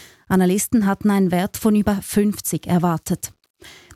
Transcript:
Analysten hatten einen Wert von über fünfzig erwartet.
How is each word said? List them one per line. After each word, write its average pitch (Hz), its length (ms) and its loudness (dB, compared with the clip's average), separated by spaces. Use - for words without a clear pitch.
Analysten 196 600 2
hatten 196 240 0
einen 196 200 2
Wert 185 260 -2
von 214 180 2
über 208 260 0
fünfzig - 640 -2
erwartet. 175 680 -2